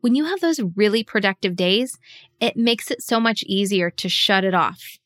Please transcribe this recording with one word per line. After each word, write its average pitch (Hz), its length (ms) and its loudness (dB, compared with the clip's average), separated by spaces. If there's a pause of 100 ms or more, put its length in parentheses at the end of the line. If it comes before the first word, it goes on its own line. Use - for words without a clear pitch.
when 247 160 2
you 302 80 2
have 359 160 -4
those 330 180 0 (160)
really 214 300 2
productive 196 500 -2
days, 190 460 0 (400)
it - 160 -2
makes 233 340 0
it - 100 -6
so 226 200 0
much 226 240 0
easier 190 460 0
to - 180 -8
shut 190 340 2
it 190 120 0
off - 520 -2